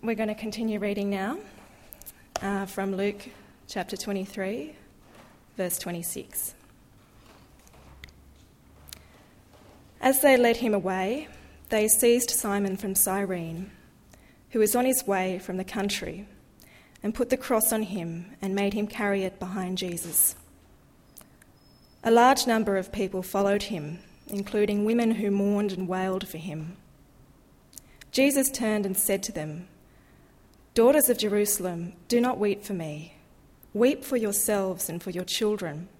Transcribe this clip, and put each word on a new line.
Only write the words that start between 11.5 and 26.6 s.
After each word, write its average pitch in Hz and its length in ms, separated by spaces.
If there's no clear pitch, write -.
they 214 180
seized 240 420
Simon 202 460
from 196 180
Cyrene, 185 800
who 226 100
was 214 160
on 247 80
his 262 240
way 185 320
from 185 160
the 185 80
country, 196 640
and 208 100
put 247 160
the 262 80
cross 226 360
on 220 100
him 175 440
and 196 140
made 202 200
him 208 120
carry 202 380
it 185 160
behind 185 360
Jesus. 175 600
A 226 80
large 247 340
number 220 300
of 185 160
people 190 320
followed 202 400
him, 160 340
including 208 560
women 226 320
who 202 160
mourned 202 400
and 185 160
wailed 185 400
for - 100
him. 160 380